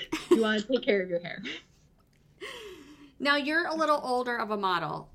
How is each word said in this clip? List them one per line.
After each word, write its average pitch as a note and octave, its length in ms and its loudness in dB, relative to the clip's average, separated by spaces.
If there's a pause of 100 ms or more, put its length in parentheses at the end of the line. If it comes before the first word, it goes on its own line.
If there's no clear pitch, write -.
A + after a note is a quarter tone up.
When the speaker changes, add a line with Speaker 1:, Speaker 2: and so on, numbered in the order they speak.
Speaker 1:
<laughs> - 280 -8
you C4+ 100 8
wanna G#3+ 200 2
take B3 220 0
care G3+ 180 4
of F3+ 80 -6
your F3 100 0
hair. F3 220 -8 (1800)
Speaker 2:
Now C#4+ 160 4
you're D4+ 320 0
a D#4 80 -4
little D4+ 280 4
older B3 340 0
of A3 140 -4
a G#3+ 60 0
model. F3 580 -2